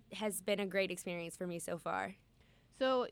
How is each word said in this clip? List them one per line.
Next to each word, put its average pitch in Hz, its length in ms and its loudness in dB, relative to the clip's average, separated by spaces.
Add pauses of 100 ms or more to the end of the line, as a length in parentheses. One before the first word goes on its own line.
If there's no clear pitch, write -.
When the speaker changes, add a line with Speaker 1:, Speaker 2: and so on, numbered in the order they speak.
(140)
Speaker 1:
has 214 280 -2
been 202 180 2
a 202 60 2
great 190 260 2
experience 175 460 -4
for 180 100 -2
me 175 120 -2
so 170 180 -2
far. 170 380 -2 (640)
Speaker 2:
So 262 340 4